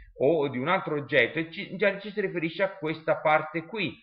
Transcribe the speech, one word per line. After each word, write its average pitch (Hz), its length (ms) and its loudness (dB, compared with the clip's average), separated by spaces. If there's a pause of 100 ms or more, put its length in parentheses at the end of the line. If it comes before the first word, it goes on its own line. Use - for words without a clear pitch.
(160)
o 143 320 4
di 123 120 -4
un 131 80 -2
altro 175 280 0
oggetto", 135 440 2
e 160 120 -6
ci, 190 240 -8
già 190 240 2
ci 214 120 -10
si 208 100 -4
riferisce 165 400 -2
a 196 160 -2
questa 156 400 -2
parte 156 480 0
qui. 180 380 -6